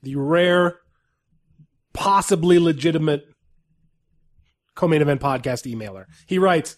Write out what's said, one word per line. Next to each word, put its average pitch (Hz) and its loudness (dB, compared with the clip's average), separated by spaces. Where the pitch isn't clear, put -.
The 135 -12
rare, 175 0
possibly 180 2
legitimate 156 0
Co-Main 160 0
Event 143 0
Podcast 127 -6
emailer. 101 -14
He 185 -2
writes, 180 0